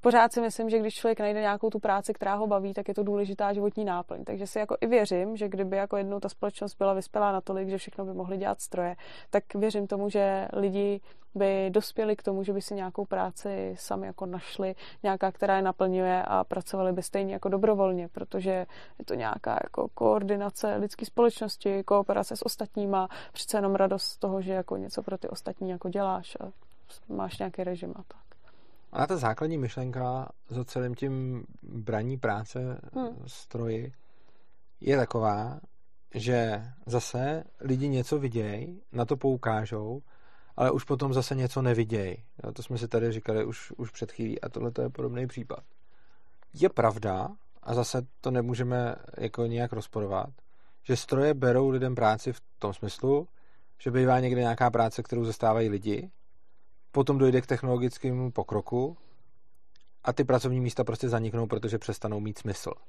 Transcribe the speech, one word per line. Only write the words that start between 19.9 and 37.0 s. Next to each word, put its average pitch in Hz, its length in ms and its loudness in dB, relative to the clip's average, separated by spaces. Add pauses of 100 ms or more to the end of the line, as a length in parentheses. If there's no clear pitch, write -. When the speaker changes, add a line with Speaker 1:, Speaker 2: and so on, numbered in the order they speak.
Speaker 1:
koordinace 202 800 2
lidské 208 300 -2
společnosti, 208 800 2
kooperace 202 520 4
s - 100 -4
ostatníma, 196 600 0 (240)
přece - 240 -4
jenom 196 180 4
radost 196 300 4
z - 140 -6
toho, 196 220 0
že 190 120 -2
jako 190 240 -2
něco 196 260 -6
pro 190 160 -4
ty - 100 -6
ostatní - 420 -6
jako 180 180 -4
děláš 185 520 -2
a - 40 -6 (680)
máš 190 240 -4
nějaký 190 260 -4
režim 180 320 -6
a 196 120 -12
tak. - 140 -16 (680)
Speaker 2:
A 139 140 2
ta 185 100 0
základní 151 420 0
myšlenka 127 720 -2 (200)
za 120 160 -2
celým 123 300 -2
tím 131 500 -4 (180)
braní 113 560 -2
práce, 123 600 -2 (140)
Speaker 1:
Hmm. 247 220 -4 (100)
Speaker 2:
stroji 117 680 -4 (880)
je 139 160 6
taková, 113 640 2 (540)
že 113 480 2 (240)
zase 127 580 0 (160)